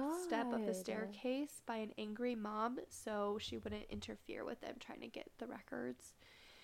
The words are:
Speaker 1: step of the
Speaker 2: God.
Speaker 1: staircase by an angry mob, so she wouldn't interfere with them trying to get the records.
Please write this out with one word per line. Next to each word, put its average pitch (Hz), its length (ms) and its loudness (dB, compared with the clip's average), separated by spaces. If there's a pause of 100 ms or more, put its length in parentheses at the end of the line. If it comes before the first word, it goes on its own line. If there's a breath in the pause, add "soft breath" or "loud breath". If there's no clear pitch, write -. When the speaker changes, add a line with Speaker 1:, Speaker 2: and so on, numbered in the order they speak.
(240)
Speaker 1:
step 247 300 4
of 226 80 4
the 214 100 4
Speaker 2:
God. - 60 4
Speaker 1:
staircase 220 880 0
by 233 100 0
an 220 220 0
angry 220 360 2
mob, 220 540 2
so 208 540 2
she - 160 -2
wouldn't 208 320 -2
interfere 202 560 -4
with - 160 -2
them - 180 -4
trying - 220 -8
to 233 60 -6
get - 300 -6
the 233 100 -4
records. - 640 -4 (500 loud breath)